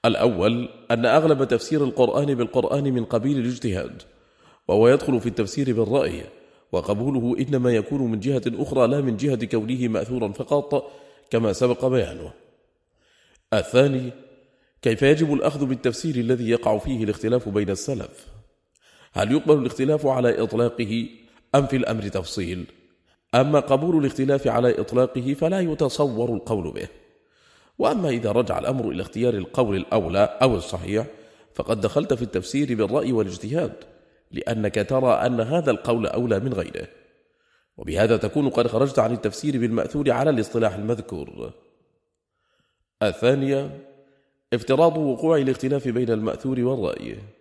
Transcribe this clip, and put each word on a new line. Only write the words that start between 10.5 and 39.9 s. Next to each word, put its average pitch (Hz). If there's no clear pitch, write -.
كما 113
سبق 123
بيانه. 78
الثاني، 127
كيف 113
يجب 147
الأخذ 143
بالتفسير 127
الذي 120
يقع 110
فيه 117
الاختلاف 110
بين 101
السلف؟ -
هل 104
يقبل 151
الاختلاف 139
على 123
إطلاقه 113
أم 139
في 135
الأمر 110
تفصيل؟ 90
أما 139
قبول 156
الاختلاف 139
على 120
إطلاقه 127
فلا 185
يتصور 135
القول 95
به، -
وأما 196
إذا 113
رجع 107
الأمر 127
إلى 80
اختيار 117
القول 101
الأولى 95
أو 127
الصحيح، 92
فقد 113
دخلت 135
في 120
التفسير 127
بالرأي 110
والاجتهاد، 107
لأنك 110
ترى 131
أن 120
هذا 147
القول 113
أولى 113
من 127
غيره، -
وبهذا 107
تكون 135
قد 120
خرجت 131
عن 113
التفسير 123
بالمأثور 120